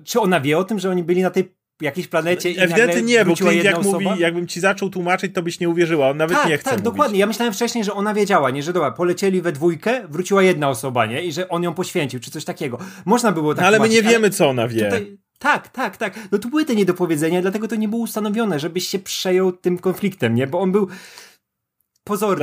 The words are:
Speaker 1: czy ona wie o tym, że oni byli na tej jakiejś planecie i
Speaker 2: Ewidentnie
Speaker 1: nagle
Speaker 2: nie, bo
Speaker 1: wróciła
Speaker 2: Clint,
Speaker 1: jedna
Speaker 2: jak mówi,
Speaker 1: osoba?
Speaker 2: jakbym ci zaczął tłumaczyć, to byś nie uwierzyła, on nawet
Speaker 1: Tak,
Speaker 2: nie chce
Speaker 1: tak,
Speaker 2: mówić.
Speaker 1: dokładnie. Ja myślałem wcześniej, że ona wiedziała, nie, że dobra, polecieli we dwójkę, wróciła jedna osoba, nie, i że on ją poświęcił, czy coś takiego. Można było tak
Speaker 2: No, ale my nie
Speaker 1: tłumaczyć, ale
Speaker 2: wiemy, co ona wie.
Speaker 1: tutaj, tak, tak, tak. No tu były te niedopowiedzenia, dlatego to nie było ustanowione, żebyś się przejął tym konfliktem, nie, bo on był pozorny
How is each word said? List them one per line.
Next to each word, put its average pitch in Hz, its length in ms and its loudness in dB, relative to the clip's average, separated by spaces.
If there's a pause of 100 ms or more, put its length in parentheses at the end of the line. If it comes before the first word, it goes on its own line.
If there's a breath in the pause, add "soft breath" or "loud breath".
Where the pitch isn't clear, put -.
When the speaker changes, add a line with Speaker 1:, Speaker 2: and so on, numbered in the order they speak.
Speaker 1:
czy - 160 -2
ona 185 220 2
wie 147 160 2
o 185 60 2
tym, 202 160 -4
że 185 100 -4
oni 180 140 0
byli 175 180 0
na 180 80 0
tej 185 260 -2 (260)
jakiejś 151 260 -6
planecie 175 440 -2
i 175 80 -6
Speaker 2:
Ewidentnie 190 260 4
Speaker 1:
nagle 220 160 2
Speaker 2:
nie, 233 180 4
bo 202 60 4
Speaker 1:
wróciła 175 240 2
Speaker 2:
Clint, - 160 4
Speaker 1:
jedna 190 120 2
Speaker 2:
jak 180 80 0
mówi, 196 200 2
Speaker 1:
osoba? 185 160 0
Speaker 2:
jakbym 170 260 0
ci - 120 -10
zaczął 196 300 0
tłumaczyć, 185 440 -2
to 190 80 -2
byś 170 180 -6
nie 170 100 0
uwierzyła, 165 400 2
on 143 80 -2
nawet 160 200 0
Speaker 1:
Tak, 285 120 2
Speaker 2:
nie 147 80 2
chce - 60 -12
Speaker 1:
tak, 269 100 -2
Speaker 2:
mówić. 208 120 -2
Speaker 1:
dokładnie. 226 340 0
Ja 196 80 4
myślałem 226 260 -2
wcześniej, 233 300 -2
że 202 100 -4
ona 202 200 -2
wiedziała, 185 380 2
nie, 139 120 -4
że 170 100 -4
dobra, 151 180 0
polecieli 180 500 0
we 170 100 -2
dwójkę, 175 580 -2
wróciła 185 340 0
jedna 151 260 4
osoba, 123 360 0
nie, 123 200 -4
i 175 60 -4
że 185 180 -6
on 170 140 -2
ją 170 100 -2
poświęcił, 170 460 -4
czy - 120 -14
coś 151 140 -10
takiego. 147 320 -8 (280 loud breath)
Można 233 260 2
było 151 240 4
tak 139 60 -4
Speaker 2:
No, 180 60 6
ale 214 120 6
my 214 100 6
nie - 0 -
Speaker 1:
tłumaczyć, 220 180 4
ale 233 60 6
Speaker 2:
wiemy, 220 160 4
co 160 200 4
ona 120 180 0
wie. 113 180 0
Speaker 1:
tutaj, 101 320 -2 (220)
tak, 269 280 0
tak, 233 300 -8
tak. 208 220 -6 (120)
No 202 60 2
tu 240 120 -8
były 302 160 0
te 254 100 0
niedopowiedzenia, 180 680 0
dlatego 208 260 -2
to 226 80 -8
nie 214 120 -2
było 233 140 -4
ustanowione, 214 580 -2
żebyś 170 280 -4
się 196 120 -6
przejął 185 520 0
tym 180 260 -2
konfliktem, 175 580 -2
nie, 131 120 0
bo 160 120 -4
on 190 120 0
był 196 160 2 (1160 loud breath)
pozorny 202 400 -2